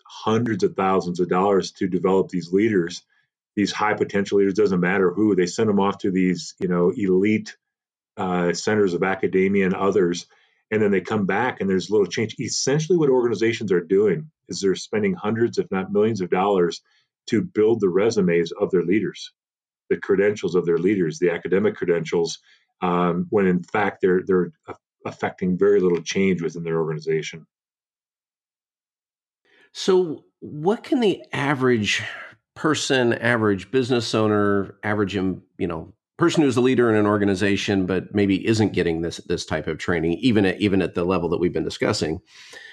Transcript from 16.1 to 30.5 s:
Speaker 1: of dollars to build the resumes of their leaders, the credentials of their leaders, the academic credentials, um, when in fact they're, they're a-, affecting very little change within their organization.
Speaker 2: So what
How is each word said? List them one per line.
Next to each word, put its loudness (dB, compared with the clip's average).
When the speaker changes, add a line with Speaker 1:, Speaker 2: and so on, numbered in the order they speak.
Speaker 1:
of -6
dollars 0
to 2
build 0
the 2
resumes 2
of -4
their 2
leaders, -2
the 2
credentials 0
of 2
their 0
leaders, 0
the 2
academic 0
credentials, -2
um, 0
when 2
in 2
fact -4
they're, 2
they're 0
a-, -14
affecting -4
very 2
little 2
change 0
within -6
their -2
organization. -4
Speaker 2:
So 0
what -4